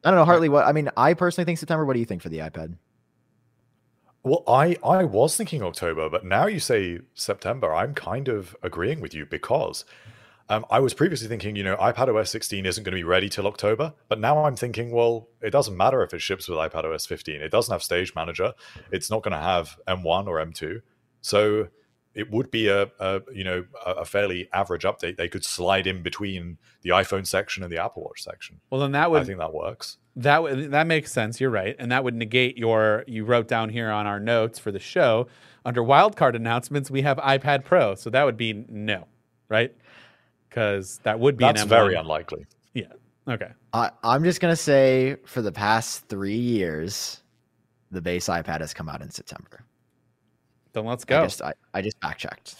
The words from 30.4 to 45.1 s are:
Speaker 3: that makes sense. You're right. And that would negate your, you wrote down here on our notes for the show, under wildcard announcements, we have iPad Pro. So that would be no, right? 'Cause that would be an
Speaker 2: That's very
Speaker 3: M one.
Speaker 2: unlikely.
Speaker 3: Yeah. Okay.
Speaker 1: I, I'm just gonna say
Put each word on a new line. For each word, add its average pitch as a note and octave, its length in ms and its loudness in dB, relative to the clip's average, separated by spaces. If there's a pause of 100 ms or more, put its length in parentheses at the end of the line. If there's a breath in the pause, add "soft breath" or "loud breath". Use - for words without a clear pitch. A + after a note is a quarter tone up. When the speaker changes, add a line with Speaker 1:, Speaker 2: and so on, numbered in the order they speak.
Speaker 3:
that D3+ 180 2
makes D#3+ 240 0
sense. A2+ 280 -2
You're C3 120 0
right. G#2 260 -2
And A#2+ 140 -6
that C3 120 2
would A#2+ 120 -2
negate A#2+ 420 0
your, A2 480 2
you A2 180 -8
wrote A#2 240 2
down A2+ 220 -2
here A2+ 220 -4
on G#2 160 -2
our G2+ 120 -4
notes A2+ 380 0
for G#2+ 140 -6
the G2 80 -8
show, A#2+ 480 2 (360 soft breath)
under A#2+ 200 -2
wildcard C#3 520 4
announcements, A#2+ 540 -4
we C3+ 140 -2
have C#3+ 140 2
iPad C#3 480 0
Pro. C3 280 4
So - 160 -10
that C3 140 4
would A#2+ 140 0
be A2 300 -4
no, G#2 380 -6 (440)
right? A2 260 0 (760 soft breath)
'Cause G2+ 540 -2
that A2 160 0
would C3 180 4
be A#2+ 80 6
an C#3+ 80 8
Speaker 2:
That's G#2+ 140 0
very A2 280 8
Speaker 3:
M - 20 0
one. D#2+ 80 -4
Speaker 2:
unlikely. D#2 400 -6 (280)
Speaker 3:
Yeah. A2 200 -8 (360)
Okay. G2+ 220 -6 (220)
Speaker 1:
I, A#2 180 0 (120)
I'm B2+ 200 4
just F3 180 2
gonna E3+ 140 4
say C3+ 720 4